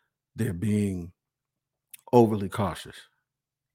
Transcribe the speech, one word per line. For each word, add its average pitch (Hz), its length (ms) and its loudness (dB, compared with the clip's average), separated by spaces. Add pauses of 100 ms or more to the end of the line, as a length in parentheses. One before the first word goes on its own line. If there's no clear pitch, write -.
(340)
they're 110 180 -2
being 95 600 -2 (1000)
overly 107 360 4
cautious. - 480 -6 (800)